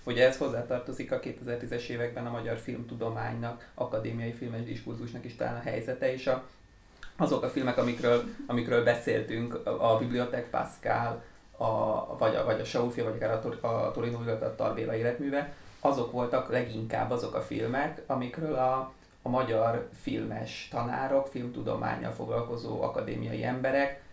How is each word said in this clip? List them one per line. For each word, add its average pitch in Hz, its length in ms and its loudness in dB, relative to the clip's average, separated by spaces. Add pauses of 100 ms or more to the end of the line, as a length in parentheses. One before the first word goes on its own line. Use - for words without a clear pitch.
Ugye 123 240 6
ez 131 100 4
hozzátartozik 123 720 -2
a 127 80 0
kétezertízes 120 680 -6
években 120 360 -4
a 120 60 -4
magyar 117 260 -4
filmtudománynak, 117 1160 -4
akadémiai 117 600 -2
filmes 117 300 -6
diskurzusnak 120 640 -8
is 120 100 -10
talán 117 200 -2
a 127 140 -6
helyzete, 127 440 0
és 127 140 -4
a, 131 160 4 (720)
azok 143 260 4
a 127 60 0
filmek, 127 280 0
amikről, 120 460 6 (240)
amikről 120 360 4
beszéltünk, 117 840 2
a, 113 260 6
a 113 40 6
Bibliothèque 123 520 0
Pascal, 117 720 0 (340)
a, 110 600 0
vagy 110 180 4
a, - 100 2
vagy - 140 2
a 107 60 -2
Saul 120 260 2
fia, 120 120 0
vagy 110 120 -2
akár 110 160 0
a 113 80 2
Tor-, - 240 -4
a 113 300 2
Torino 117 280 -2
ülött 113 200 0
a - 140 -2
Tar 107 180 0
Béla 113 220 -2
életműve, 139 580 0 (260)
azok 131 320 2
voltak 123 380 0
leginkább 113 600 0
azok 117 240 -2
a - 60 0
filmek, 123 640 -2
amikről 135 480 -2
a, 131 400 2 (280)
a 127 80 -4
magyar 120 600 2 (120)
filmes 110 720 -4
tanárok, 135 560 2
filmtudománnyal 120 840 -2
foglalkozó 117 720 -4
akadémiai 117 640 -4
emberek 131 580 0 (120)